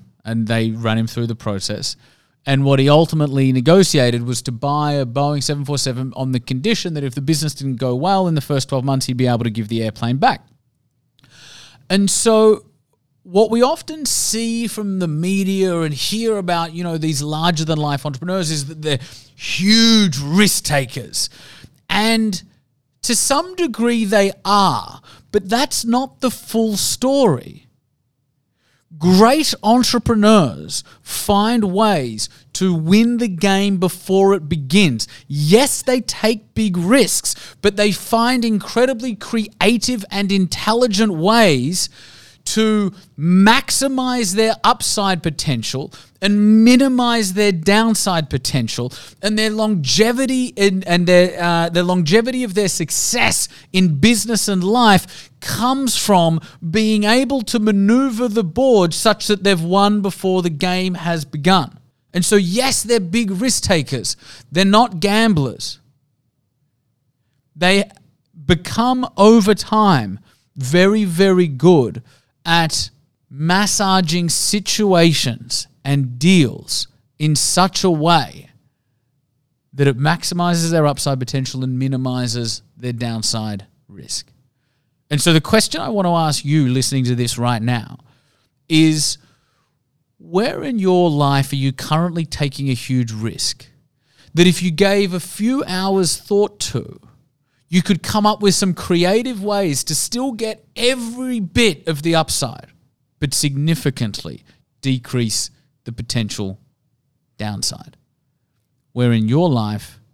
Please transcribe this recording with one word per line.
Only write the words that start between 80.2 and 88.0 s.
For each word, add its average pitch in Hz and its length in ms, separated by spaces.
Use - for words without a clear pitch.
their 156 160
upside 139 320
potential 131 420
and 131 160
minimizes 127 840
their 120 160
downside 110 720
risk. - 420
And 143 120
so 170 120
the 156 80
question - 400
I - 80
want 202 160
to 175 60
ask 160 340
you 143 240
listening 131 360
to 123 100
this 120 220
right 120 240
now 117 380